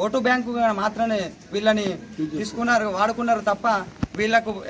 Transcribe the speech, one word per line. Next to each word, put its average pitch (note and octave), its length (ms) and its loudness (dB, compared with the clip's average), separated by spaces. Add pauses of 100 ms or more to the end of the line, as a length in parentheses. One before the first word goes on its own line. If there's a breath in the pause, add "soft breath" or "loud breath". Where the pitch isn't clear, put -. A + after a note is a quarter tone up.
ఓటు G#3+ 220 0
బ్యాంకుగా A#3+ 460 2 (100)
మాత్రమే G#3+ 380 0 (340)
వీళ్ళని G#3+ 320 2 (520)
తీసుకున్నారు, A3 500 0 (100)
వాడుకున్నారు A3+ 520 2
తప్ప G3+ 160 -2 (520)
వీళ్ళకు A3 320 2 (200)